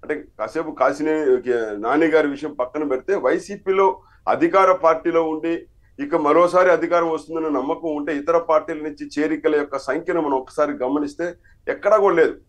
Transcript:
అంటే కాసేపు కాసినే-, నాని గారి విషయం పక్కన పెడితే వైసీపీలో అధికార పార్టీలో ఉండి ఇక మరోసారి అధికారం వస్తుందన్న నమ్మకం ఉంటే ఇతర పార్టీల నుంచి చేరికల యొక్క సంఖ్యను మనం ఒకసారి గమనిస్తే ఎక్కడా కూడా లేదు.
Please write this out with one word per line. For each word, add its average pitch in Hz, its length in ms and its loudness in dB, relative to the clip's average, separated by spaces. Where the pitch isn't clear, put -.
అంటే 147 200 -8
కాసేపు 156 320 -6
కాసినే-, 143 680 2
నాని 135 280 2
గారి 156 220 4
విషయం 143 260 -6
పక్కన 147 300 -6
పెడితే 139 320 -2
వైసీపీలో 190 840 0
అధికార 170 420 4
పార్టీలో 165 520 2
ఉండి 160 300 -4
ఇక 143 120 -4
మరోసారి 175 560 4
అధికారం 170 380 0
వస్తుందన్న 160 380 -6
నమ్మకం 156 480 -4
ఉంటే 147 220 -4
ఇతర 165 200 0
పార్టీల 160 400 0
నుంచి 151 320 -10
చేరికల 156 360 0
యొక్క 143 240 -2
సంఖ్యను 165 420 -4
మనం 143 120 -2
ఒకసారి 147 380 -2
గమనిస్తే 147 600 -4
ఎక్కడా 208 300 2
కూడా 196 180 4
లేదు. 156 200 4